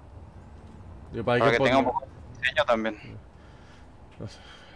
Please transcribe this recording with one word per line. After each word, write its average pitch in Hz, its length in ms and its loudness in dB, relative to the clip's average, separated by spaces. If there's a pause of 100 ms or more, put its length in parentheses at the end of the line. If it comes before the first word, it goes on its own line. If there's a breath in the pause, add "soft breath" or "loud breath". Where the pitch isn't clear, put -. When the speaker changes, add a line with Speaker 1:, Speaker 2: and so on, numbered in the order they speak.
(1120)
Speaker 1:
Yo, 113 120 -6
para 120 160 4
Speaker 2:
Para 117 120 6
Speaker 1:
que 117 60 4
Speaker 2:
que 135 60 4
tenga 127 160 6
un 127 60 4
Speaker 1:
ponga 127 140 -2
Speaker 2:
poco - 120 -6
de - 300 -18
diseño - 240 0
también. 110 320 0 (1200 loud breath)
Speaker 1:
No 110 80 -10
sé. - 120 -20 (360 loud breath)